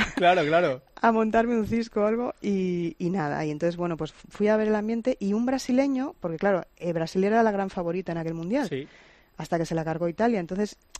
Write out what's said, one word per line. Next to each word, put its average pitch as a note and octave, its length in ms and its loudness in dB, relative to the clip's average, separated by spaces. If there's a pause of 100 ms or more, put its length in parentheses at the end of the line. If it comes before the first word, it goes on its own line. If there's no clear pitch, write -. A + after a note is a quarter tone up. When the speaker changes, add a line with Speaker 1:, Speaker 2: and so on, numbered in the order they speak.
(160)
Speaker 1:
Claro, F3+ 280 6
claro. D3+ 380 2 (140)
Speaker 2:
a A3+ 160 4
montarme A3+ 460 2
un G#3+ 100 0
cisco A3+ 340 -2
o G#3 40 2
algo A#3 360 -2
y, F#3 580 -2
y F3 100 -2
nada. D3+ 360 -2
Y D3+ 60 -2
entonces, E3+ 260 -2
bueno, E3+ 200 -2
pues D#3 140 -6
fu-, - 180 -20
fui G#3 180 0
a G#3+ 100 4
ver G#3+ 100 2
el G#3+ 80 2
ambiente A3+ 440 -2
y G3 140 0
un A3+ 120 0
brasileño, C4 760 0
porque E3 180 -6
claro, G3 280 0 (120)
eh, E3+ 160 -4
Brasil E3 300 0
era A3 200 4
la A3 80 4
gran G3 180 -2
favorita F3 420 -4
en E3 60 -4
aquel E3 160 -4
mundial, F#3+ 360 -2
Speaker 1:
Sí. C#3 180 -6 (500)
Speaker 2:
hasta E3 220 -2
que E3 60 0
se E3 100 -4
la D#3+ 100 0
cargó D#3+ 220 -2
Italia. G#3+ 320 2
Entonces, F#3 380 -4 (220)